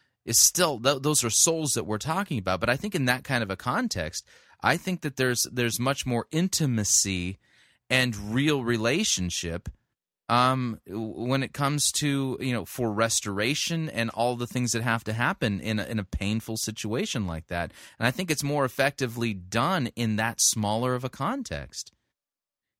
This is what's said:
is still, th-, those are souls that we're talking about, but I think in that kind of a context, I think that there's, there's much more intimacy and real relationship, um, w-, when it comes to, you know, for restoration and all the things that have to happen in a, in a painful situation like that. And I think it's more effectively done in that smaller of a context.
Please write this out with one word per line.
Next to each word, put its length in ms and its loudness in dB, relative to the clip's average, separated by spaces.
is 160 4
still, 380 4
th-, 240 2
those 220 4
are 60 0
souls 420 2
that 120 0
we're 140 -2
talking 400 -2
about, 220 0
but 100 2
I 60 2
think 180 -6
in 120 0
that 180 0
kind 180 0
of 80 -2
a 60 -4
context, 680 -4
I 140 4
think 240 -4
that 160 -6
there's, 340 2
there's 300 0
much 260 0
more 240 -2
intimacy 1080 2
and 240 4
real 300 4
relationship, 1080 0
um, 580 2
w-, 420 -6
when 140 0
it 100 -8
comes 460 0
to, 420 -2
you 120 -2
know, 120 -4
for 280 -2
restoration 1000 0
and 200 -2
all 260 0
the 100 -4
things 240 0
that 120 -2
have 200 0
to 100 -4
happen 460 0
in 220 -2
a, 60 -4
in 120 -4
a 60 -2
painful 520 -2
situation 680 -4
like 220 -6
that. 240 -4
And 80 2
I 60 4
think 180 -2
it's 140 0
more 200 0
effectively 680 0
done 640 0
in 200 0
that 240 0
smaller 540 2
of 80 -4
a 80 -6
context. 800 -6